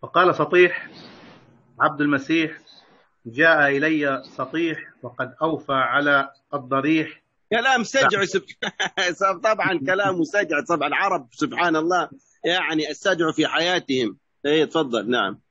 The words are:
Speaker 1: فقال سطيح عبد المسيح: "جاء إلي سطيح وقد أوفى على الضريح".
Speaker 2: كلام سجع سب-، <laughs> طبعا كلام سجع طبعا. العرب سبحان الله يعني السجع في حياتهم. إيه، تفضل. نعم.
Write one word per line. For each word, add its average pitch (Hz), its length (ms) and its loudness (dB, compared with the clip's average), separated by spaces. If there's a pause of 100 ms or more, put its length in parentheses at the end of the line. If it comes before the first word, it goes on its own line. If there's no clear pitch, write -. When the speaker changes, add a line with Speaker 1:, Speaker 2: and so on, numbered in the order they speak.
Speaker 1:
فقال 180 320 2
سطيح - 560 2 (880)
عبد 147 200 0
المسيح: 151 580 0 (680)
"جاء 147 420 4
إلي 139 540 0 (140)
سطيح 160 420 -4 (240)
وقد 120 400 -10
أوفى 156 300 -4
على 135 580 0 (240)
الضريح". 139 680 -2 (280)
Speaker 2:
كلام 240 340 0
سجع 214 400 2
سب-، 185 200 -4 (960)
<laughs> - 40 -20
طبعا 190 420 0
كلام 190 380 0
سجع 151 440 -2
طبعا. 156 200 0
العرب 156 440 -2
سبحان 156 440 0
الله 165 320 0 (360)
يعني 156 460 -2
السجع 165 420 0
في 156 140 0
حياتهم. 139 720 -2 (280)
إيه، 151 180 4
تفضل. 120 460 -2
نعم. 104 300 -2 (100)